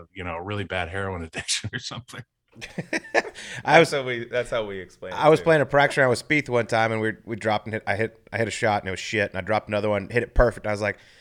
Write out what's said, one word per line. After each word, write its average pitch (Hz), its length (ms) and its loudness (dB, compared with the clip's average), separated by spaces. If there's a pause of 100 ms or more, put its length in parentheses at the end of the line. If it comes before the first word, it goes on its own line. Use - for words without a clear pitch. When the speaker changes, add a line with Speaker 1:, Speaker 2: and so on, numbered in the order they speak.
(120)
Speaker 1:
you 95 120 -12
know, 87 120 -6
a 87 60 -8
really 101 220 -6
bad 90 240 -4
heroin 92 340 -6
<laughs> - 20 -8
addiction - 480 -6
or 123 60 -8
something. 120 440 -12 (360)
Speaker 2:
<laughs> - 40 -14 (1000)
I 151 160 8
was 165 100 6
Speaker 3:
That's - 20 -4
how 143 140 -2
we, 120 180 -4
that's 120 260 -2
how 117 160 0
we 98 120 -8
explain 92 340 -14
it - 40 -8
Speaker 2:
I 151 120 4
was 156 120 6
Speaker 3:
too. - 40 -12
Speaker 2:
playing 160 180 6
a 127 40 2
practice 139 320 4
round 131 120 6
with 117 160 0
Spieth 151 220 0
one 120 180 0
time, 113 260 2
and 110 80 -2
we, 110 120 0 (120)
we 113 120 -8
dropped 104 300 0
and 107 80 -6
hit, 107 120 -6
I 101 100 0
hit, 110 220 -4 (140)
I 101 60 -4
hit 113 100 0
a 98 40 -6
shot, 104 300 0
and 95 60 -6
it 92 40 -4
was 92 80 -8
shit, 101 300 -2
and 92 80 -6
I 95 40 -4
dropped 104 260 -2
another 104 200 0
one, 101 220 0
hit 117 120 2
it - 120 -10
perfect. - 320 4
I 107 40 -2
was 104 100 -2
like, 101 180 -2 (220)